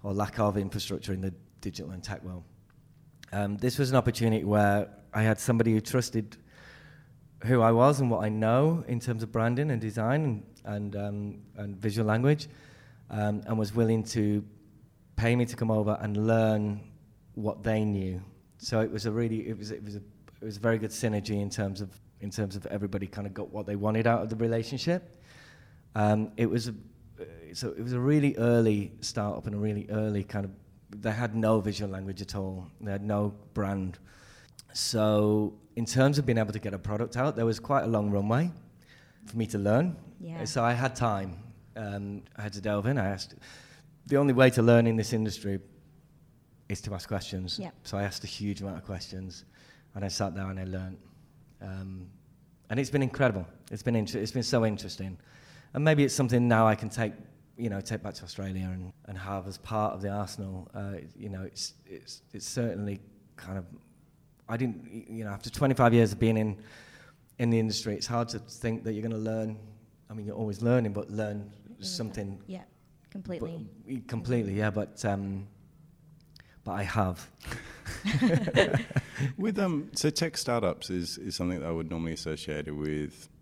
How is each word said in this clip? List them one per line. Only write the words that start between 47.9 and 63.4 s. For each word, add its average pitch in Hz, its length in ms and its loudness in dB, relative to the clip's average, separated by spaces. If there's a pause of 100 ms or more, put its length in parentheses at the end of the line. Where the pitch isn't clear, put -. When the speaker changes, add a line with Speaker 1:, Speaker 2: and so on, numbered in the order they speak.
Speaker 1:
I 101 40 0
asked 98 220 -4
a - 40 -10
huge 101 320 -4
amount 95 180 -6
of - 60 -14
questions, 92 600 -10 (500)
and 101 100 -4
I 95 40 -4
sat 92 260 -2
down 95 240 -6
and - 20 -8
I 92 40 -6
learned. 92 340 -8 (640)
Um, 95 440 -10 (600)
and 110 120 -2
it's 131 100 -4
been 139 120 2
incredible. 120 440 2 (240)
It's 104 120 -10
been 117 140 2
inter-, 107 220 0
it's 107 140 -2
been 123 100 -2
so 117 220 2
interesting. 95 540 -4 (560)
And 147 100 0
maybe 151 200 6
it's 127 100 2
something 123 340 4
now 113 180 8
I 110 80 6
can 107 140 -4
take, 110 240 -2 (440)
you 117 140 -4
know, 98 100 -4
take 107 220 -6
back 104 120 -8
to - 100 -16
Australia 95 480 -6
and, 92 200 -10 (140)
and 98 120 -12
have 95 280 -6
as 95 120 -10
part 107 360 -2
of 95 80 -8
the 101 80 -2
arsenal. 95 640 -6
Uh, 101 200 -8 (220)
you 104 120 -12
know, 95 140 -8
it's, - 320 -10 (120)
it's, - 360 -18 (100)
it's 101 140 -12
certainly 104 540 -4 (360)
kind 95 220 -10